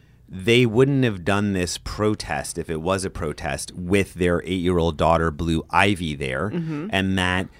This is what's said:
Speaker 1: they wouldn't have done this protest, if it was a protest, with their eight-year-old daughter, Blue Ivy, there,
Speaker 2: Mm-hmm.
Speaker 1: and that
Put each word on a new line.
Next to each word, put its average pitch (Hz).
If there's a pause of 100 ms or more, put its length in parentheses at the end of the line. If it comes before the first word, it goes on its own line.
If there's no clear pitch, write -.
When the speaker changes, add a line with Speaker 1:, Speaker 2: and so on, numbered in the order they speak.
(300)
Speaker 1:
they 113
wouldn't 131
have 101
done 101
this 90
protest, 98
if 82
it 78
was 92
a 92
protest, 73
with 90
their 87
eight-year-old 85
daughter, 82
Blue 80
Ivy, 90
there, 69
Speaker 2:
Mm-hmm. 160
Speaker 1:
and 95
that 90 (120)